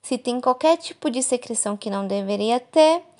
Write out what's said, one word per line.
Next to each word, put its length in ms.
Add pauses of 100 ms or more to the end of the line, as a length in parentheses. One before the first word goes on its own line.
se 160
tem 220
qualquer 380
tipo 320
de 120
secreção 540
que 140
não 180
deveria 520
ter 440 (160)